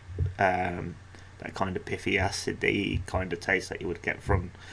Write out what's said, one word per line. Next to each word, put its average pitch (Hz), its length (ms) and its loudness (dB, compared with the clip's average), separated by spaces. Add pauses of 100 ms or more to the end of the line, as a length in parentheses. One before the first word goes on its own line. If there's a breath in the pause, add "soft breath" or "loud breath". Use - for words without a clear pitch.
(400)
um, 90 560 2 (440 loud breath)
that - 140 -8
kind 95 220 0
of - 100 -4
pithy, - 280 0
acidy 98 920 2
kind 92 280 -2
of 85 80 -4
taste 95 280 2
that - 120 -6
you 90 80 -2
would 85 120 -4
get - 220 -2
from 92 280 2 (220 loud breath)